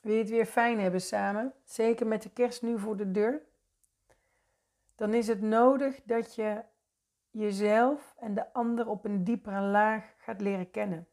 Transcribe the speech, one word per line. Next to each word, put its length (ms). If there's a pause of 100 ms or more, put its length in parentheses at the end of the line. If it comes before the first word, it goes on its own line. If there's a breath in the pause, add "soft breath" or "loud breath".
Wil 120
je 60
het 100
weer 160
fijn 340
hebben 220
samen, 520 (100)
zeker 440
met 140
de 80
kerst 320
nu 180
voor 180
de 140
deur? 300 (1500)
Dan 180
is 140
het 140
nodig 640
dat 320
je 280 (680)
jezelf 880
en 140
de 200
ander 340
op 180
een 180
diepere 380
laag 560
gaat 240
leren 300
kennen. 420